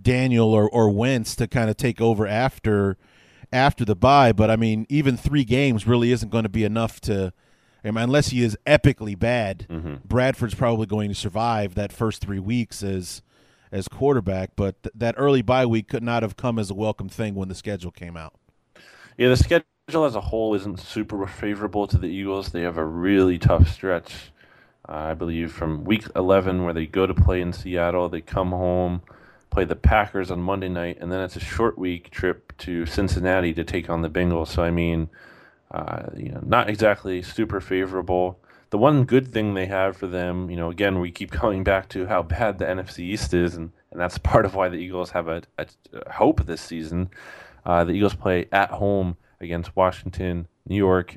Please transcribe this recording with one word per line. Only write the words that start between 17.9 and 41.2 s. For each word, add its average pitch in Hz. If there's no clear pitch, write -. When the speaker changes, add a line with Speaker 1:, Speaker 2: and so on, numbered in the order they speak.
Speaker 1:
came 85
out. 78
Speaker 2:
Yeah, 127
the 127
schedule -
as 123
a 101
whole 110
isn't 98
super 107
favorable 101
to -
the 90
Eagles. 98
They 87
have 85
a 80
really 90
tough 85
stretch, -
uh, -
I 78
believe, 82
from 78
week 107
eleven, 92
where 87
they 80
go 95
to 92
play 92
in 87
Seattle. 87
They 85
come 92
home, 90
play 95
the 82
Packers 101
on 87
Monday 92
night, 87
and 87
then 92
it's -
a -
short -
week 90
trip -
to 85
Cincinnati 92
to 82
take 85
on 82
the 80
Bengals. 85
So, 87
I 85
mean, 82
uh, -
you 64
know, -
not 117
exactly 101
super 104
favorable. 92
The 104
one 135
good 131
thing 107
they 92
have 95
for 98
them, 90
you 87
know, 85
again, 95
we 87
keep 87